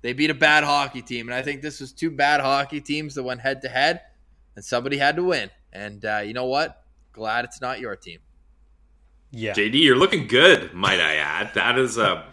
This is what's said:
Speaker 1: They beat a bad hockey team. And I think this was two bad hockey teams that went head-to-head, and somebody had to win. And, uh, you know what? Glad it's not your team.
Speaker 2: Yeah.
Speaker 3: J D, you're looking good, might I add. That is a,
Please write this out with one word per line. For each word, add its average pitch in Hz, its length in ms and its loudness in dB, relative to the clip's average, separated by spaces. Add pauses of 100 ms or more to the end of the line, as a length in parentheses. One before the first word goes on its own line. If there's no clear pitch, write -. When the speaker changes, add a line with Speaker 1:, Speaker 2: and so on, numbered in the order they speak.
Speaker 1:
They 120 100 -6
beat 147 180 -2
a 151 40 -2
bad 151 300 6
hockey 143 380 -2
team. 120 260 -10
And 120 60 -8
I 131 80 -4
think 143 200 -8
this 151 180 -12
was 135 120 -14
two 165 180 -4
bad 143 300 2
hockey 139 400 -2
teams 147 340 -8
that 139 80 -8
went 123 180 -8
head-to-head, 135 600 -2 (560)
and 98 80 -20
somebody 131 340 -2
had 143 180 2
to 175 80 -2
win. 143 240 -2 (240)
And, 104 320 -14
uh, 107 200 -4
you 110 100 -10
know 127 120 -6
what? 139 360 -4 (300)
Glad 110 320 -6
it's - 160 -16
not 127 180 -8
your 110 160 -10
team. 82 240 -20 (1120)
Speaker 2:
Yeah. 110 240 -6
Speaker 3:
J 104 160 2
D, 135 80 2
you're 143 180 8
looking 180 300 2
good, 131 480 6
might 95 260 0
I 78 160 2
add. 76 380 -4
That 120 240 0
is 117 200 -2
a, 95 340 0